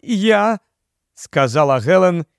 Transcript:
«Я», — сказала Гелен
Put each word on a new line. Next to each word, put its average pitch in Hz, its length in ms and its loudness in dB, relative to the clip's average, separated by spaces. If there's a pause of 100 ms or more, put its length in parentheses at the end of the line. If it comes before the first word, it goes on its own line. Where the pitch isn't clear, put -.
«Я», — 214 560 0 (540)
сказала 139 640 -2
Гелен 175 460 0 (140)